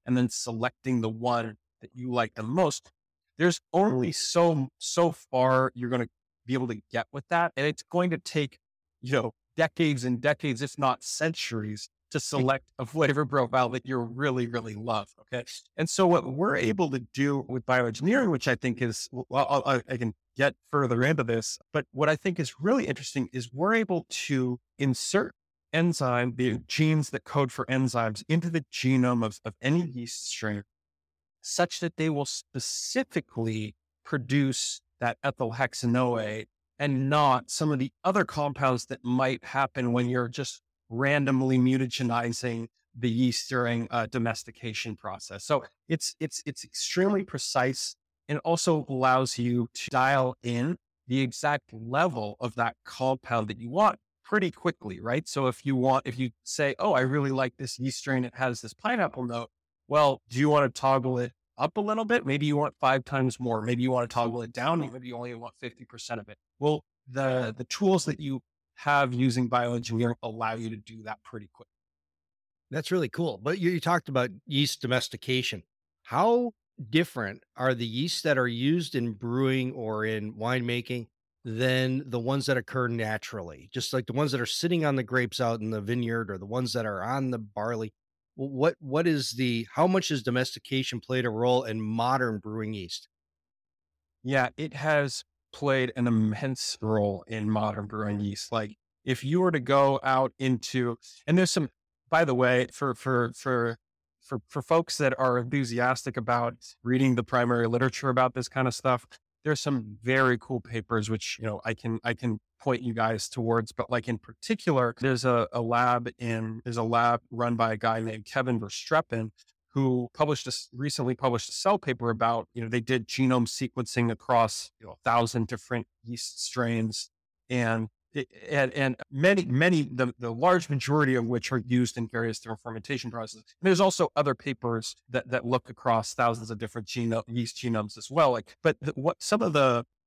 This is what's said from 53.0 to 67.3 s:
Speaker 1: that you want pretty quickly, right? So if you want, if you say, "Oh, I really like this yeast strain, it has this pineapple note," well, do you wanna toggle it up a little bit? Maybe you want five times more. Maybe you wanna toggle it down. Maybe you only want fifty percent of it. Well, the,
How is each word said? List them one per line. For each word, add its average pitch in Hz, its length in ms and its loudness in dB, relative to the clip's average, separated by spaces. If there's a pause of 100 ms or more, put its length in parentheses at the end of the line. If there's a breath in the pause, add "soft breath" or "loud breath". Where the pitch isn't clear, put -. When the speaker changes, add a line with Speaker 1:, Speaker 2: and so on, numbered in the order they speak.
Speaker 1:
that 104 100 -8
you 117 140 -12
want 202 260 4 (260)
pretty 190 280 0
quickly, 104 480 -4
right? 127 280 -2
So 135 200 -2
if - 180 -4
you 139 100 0
want, 131 300 2
if 123 140 -6
you 131 100 -2 (140)
say, 139 340 -2
"Oh, 107 160 2
I 127 80 4
really 135 300 0
like 131 260 0
this 131 220 -8
yeast 127 180 -4
strain, 131 260 0
it 123 120 -8
has 127 260 -2
this 113 140 -14
pineapple 185 480 -2
note," 117 260 -6 (380)
well, 143 420 4
do 117 80 -8
you 147 120 4
wanna 147 200 6
toggle 131 480 2
it 120 140 -2 (260)
up 143 200 -2
a 214 40 2
little 214 240 0
bit? 226 220 0
Maybe 139 180 0
you 147 120 2
want 147 220 0
five 131 260 2
times 131 340 -2
more. 117 220 -2
Maybe 120 200 0
you 127 100 2
wanna 123 160 0
toggle 117 360 -2
it 117 100 -12
down. 151 260 0 (120)
Maybe 123 160 -14
you 123 80 -12
only 120 180 -10
want 117 260 -16
fifty 123 260 -14
percent 117 360 -10
of 104 80 -16
it. 104 80 -20 (220)
Well, 147 240 0 (260)
the, 127 480 -2